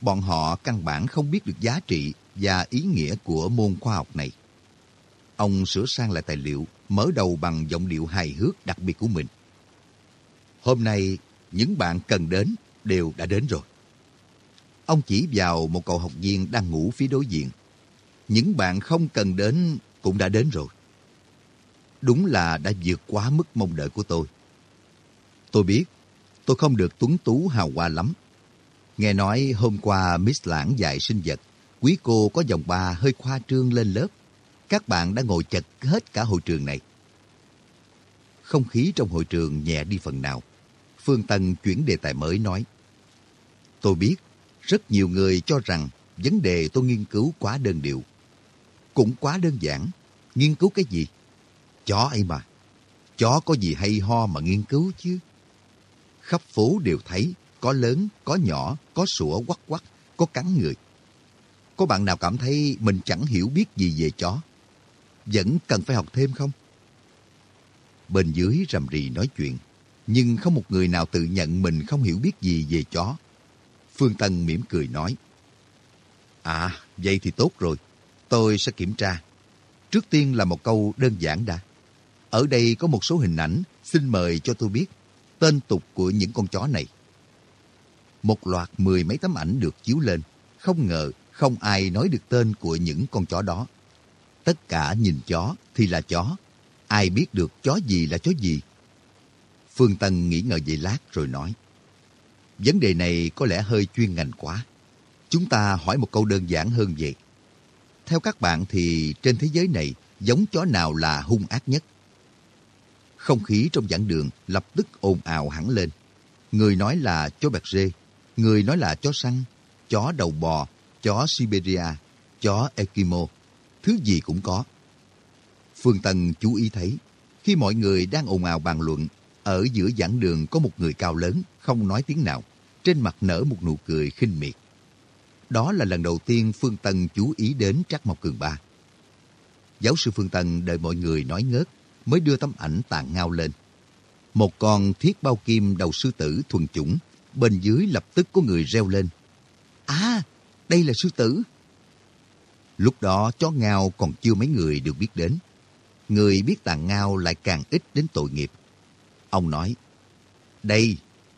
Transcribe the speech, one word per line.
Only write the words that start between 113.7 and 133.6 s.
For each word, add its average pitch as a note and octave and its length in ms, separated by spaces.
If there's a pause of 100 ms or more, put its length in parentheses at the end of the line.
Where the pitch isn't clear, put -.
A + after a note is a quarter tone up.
trong A2+ 160
giảng F2+ 200
đường D#2 220 (180)
lập F#2 180 (100)
tức G3+ 120 (140)
ồn F#2+ 220
ào D2+ 260
hẳn D2+ 200
lên. F#2+ 200 (640)
Người G#2+ 240
nói G#2 200
là E2 340
chó D3 200
Berger, F#2+ 400 (480)
người A2 260
nói C#3 140
là F#2 180
chó C#3+ 180
săn, B2+ 300 (460)
chó A2+ 220
đầu G#2 200
bò, D#2 360 (360)
chó A2+ 240
Siberia, F#2+ 580 (560)
chó A2 340
Eskimo, F2+ 500 (580)
thứ A3 200
gì G2+ 160
cũng - 220
có. G2 220 (1200)
Phương A2 180
Tân F2+ 340
chú A2 220
ý G#2+ 140
thấy, G2+ 280 (460)
khi G3+ 120
mọi A2 200
người G2 300
đang C#3 200
ồn F#2 200
ào E2 140
bàn D#2+ 220
luận, D#2 260 (360)
ở F#2+ 300
giữa G2+ 240
giảng G#2 220
đường E2 280
có D#3+ 120
một D3+ 180
người E2 160
cao E2+ 220
lớn, F2+ 260 (180)
không A#2 280
nói G#2 160
tiếng D3 200
nào, C#2 200 (400)
trên E3 180
mặt F#2+ 200
nở F#2 220
một A2+ 200